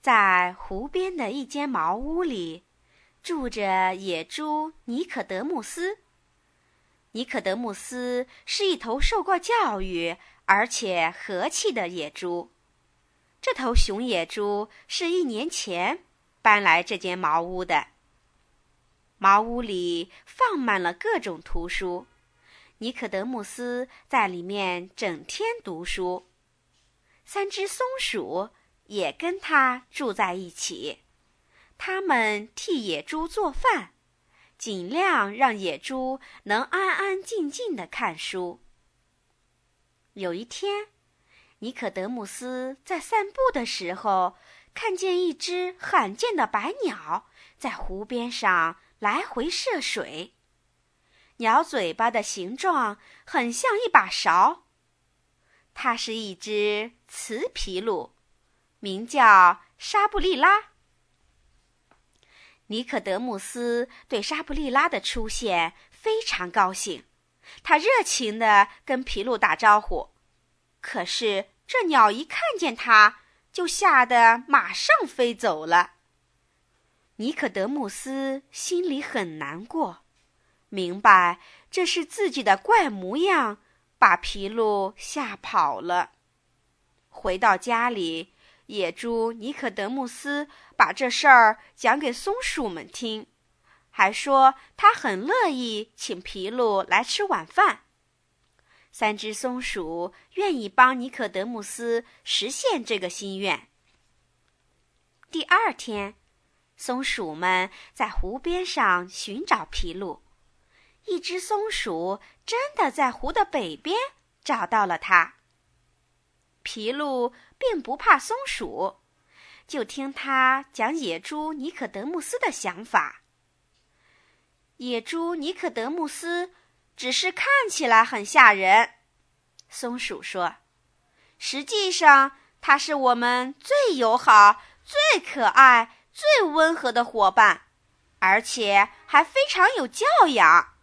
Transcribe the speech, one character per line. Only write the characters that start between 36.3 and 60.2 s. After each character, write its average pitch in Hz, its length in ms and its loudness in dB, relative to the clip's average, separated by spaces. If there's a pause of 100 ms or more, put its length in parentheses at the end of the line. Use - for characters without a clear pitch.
能 208 180 -2
安 370 280 -2
安 381 320 -4
静 370 260 -6
静 392 280 -8
地 180 100 -10
看 196 320 -6
书。 180 420 -8 (1500)
有 180 200 -6
一 208 100 -8
天， 403 440 -8 (720)
尼 220 100 -10
可 247 180 -8
德 190 200 -6
穆 240 180 -8
斯 254 580 -10
在 359 140 -6
散 403 300 -2
步 - 80 -16 (160)
的 240 120 -4
时 180 300 -6
候， 190 420 0 (380)
看 403 220 -4
见 359 220 -2
一 359 140 0
只 359 460 -6
罕 220 360 0
见 453 200 -4
的 294 100 0
白 233 300 -6 (100)
鸟 180 440 -6 (280)
在 254 140 -8
湖 190 340 -8
边 240 260 -6
上 180 480 0 (200)
来 214 240 -2
回 294 260 -6
射 381 320 -4
水， 170 540 -10 (1040)
鸟 233 260 4
嘴 190 300 -2
巴 233 160 0
的 220 120 -2
形 208 340 -10
状 262 420 -2 (260)
很 240 280 -2
像 254 240 -2
一 466 120 -2
把 214 220 4
勺。 202 540 2 (1120)
它 240 220 -2
是 226 180 -8
一 214 200 -8
只 208 580 -4 (160)
雌 294 460 -8
琵 185 280 -6
鹭， 190 300 -4 (640)
名 202 280 -8
叫 208 560 8 (160)
沙 415 280 0
布 415 120 -2
利 339 180 0